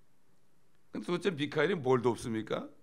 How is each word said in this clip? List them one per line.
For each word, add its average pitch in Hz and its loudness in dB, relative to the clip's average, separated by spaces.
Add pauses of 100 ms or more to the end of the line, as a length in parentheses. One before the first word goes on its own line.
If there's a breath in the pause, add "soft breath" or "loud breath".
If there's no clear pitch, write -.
(920)
근데 - -8
도대체 175 0
미카엘이 147 0
뭘 131 4
돕습니까? 113 -2 (140)